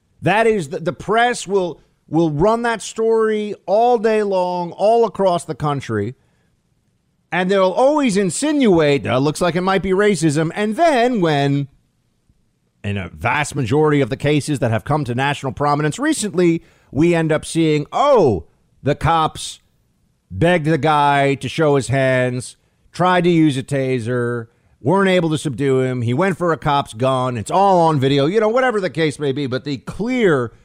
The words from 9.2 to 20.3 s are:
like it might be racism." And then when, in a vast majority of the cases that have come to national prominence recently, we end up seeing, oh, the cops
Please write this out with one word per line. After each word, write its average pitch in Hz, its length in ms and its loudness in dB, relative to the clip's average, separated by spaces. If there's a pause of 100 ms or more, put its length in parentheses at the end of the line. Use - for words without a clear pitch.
like 175 160 0
it 180 60 -2
might 190 200 0
be 190 80 -4
racism." 165 640 0
And 214 220 -4
then 254 440 2
when, 143 460 0 (1160)
in 101 120 -6
a 92 120 -8
vast 120 480 -4
majority 143 440 2
of 127 100 0
the 131 60 -6
cases 143 440 -2
that 120 100 0
have 110 140 -2
come 143 200 -2
to 120 100 -6
national 135 380 -4
prominence 147 460 -2
recently, 180 640 0 (300)
we 170 240 2
end 160 160 0
up 147 120 -2
seeing, 156 480 0
oh, 190 540 2 (340)
the 139 140 -2
cops 156 640 -2 (720)